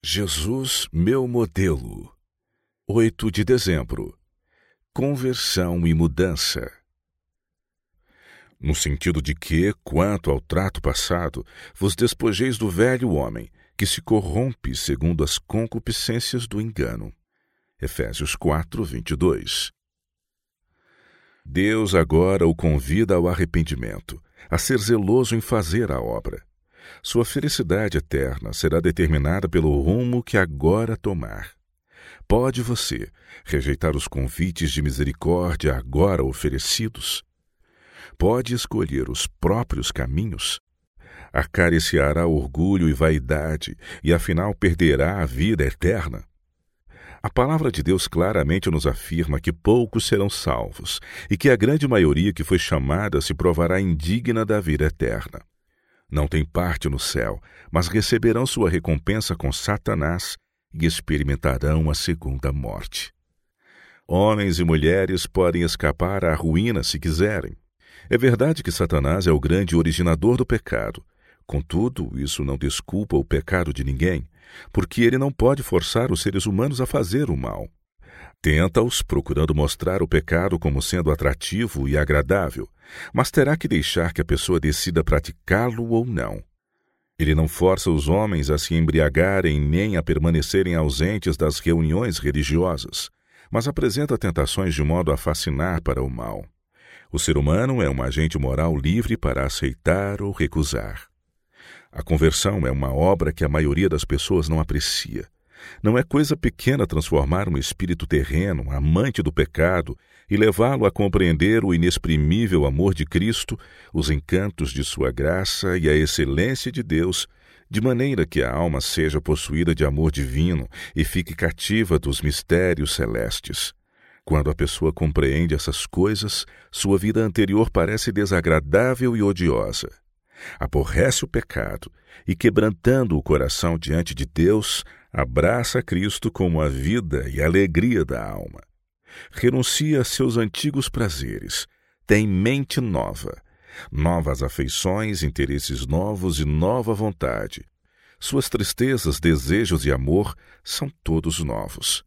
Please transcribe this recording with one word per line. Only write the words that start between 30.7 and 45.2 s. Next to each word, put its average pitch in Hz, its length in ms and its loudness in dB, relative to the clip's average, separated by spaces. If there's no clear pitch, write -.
tomar. 65 540 -6
Pode 123 360 2
você 69 460 -4
rejeitar 71 500 0
os 69 120 -4
convites 82 640 -2
de 78 100 -2
misericórdia 73 960 0
agora 71 480 2
oferecidos? - 1000 -4
Pode 117 380 2
escolher 69 520 -2
os - 200 -4
próprios - 640 -2
caminhos? 76 680 -4
Acariciará 82 960 2
orgulho 80 640 2
e 73 40 4
vaidade, 76 840 0
e 76 80 4
afinal 90 440 0
perderá 82 680 2